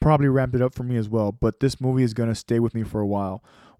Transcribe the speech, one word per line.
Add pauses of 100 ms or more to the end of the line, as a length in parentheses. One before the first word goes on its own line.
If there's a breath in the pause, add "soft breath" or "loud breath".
probably
ramped
it
up
for
me
as
well.
But
this
movie
is
gonna
stay
with
me
for
a
while. (360 soft breath)